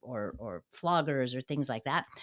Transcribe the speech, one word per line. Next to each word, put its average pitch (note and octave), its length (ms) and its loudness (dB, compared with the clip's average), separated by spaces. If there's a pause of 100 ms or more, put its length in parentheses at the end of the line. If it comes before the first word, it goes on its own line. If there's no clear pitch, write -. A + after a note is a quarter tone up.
or, G#2+ 380 -4
or F#2+ 240 -8 (120)
floggers C#3+ 600 2
or C3 60 -4
things C#3+ 260 0
like A2+ 160 -2
that, D3+ 220 0 (160)